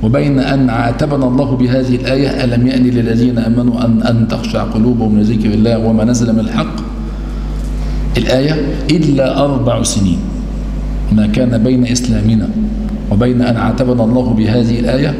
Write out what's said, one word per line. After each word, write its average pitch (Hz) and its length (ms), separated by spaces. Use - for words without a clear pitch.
وبين 139 360
أن 135 300
عاتبنا 120 580
الله 127 280
بهذه 123 400
الآية، 127 320
'ألم 120 240
يأن 127 160
للذين 120 540
آمنوا 120 480
أن، 113 160
أن 113 260
تخشع - 360
قلوبهم 113 560
لذكر 107 340
الله 110 240
وما 110 260
نزل 117 300
من 110 60
الحق'"، - 400
الآية، 135 380
"إلا 143 540
أربع 120 380
سنين". 98 340
ما 107 160
كان 113 360
بين 127 240
إسلامنا 110 640
وبين 123 300
أن 120 160
عاتبنا 117 460
الله 117 300
بهذه 117 460
الآية 135 400